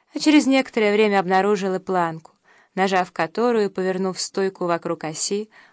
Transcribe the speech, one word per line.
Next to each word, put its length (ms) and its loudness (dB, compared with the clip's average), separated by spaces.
а 40 -6
через 280 4
некоторое 460 2
время 280 4
обнаружил 540 0
и 40 -2
планку, 540 -4
нажав 380 0
которую, 580 -2
повернув 480 -4
стойку 460 -4
вокруг 400 -4
оси, 460 -6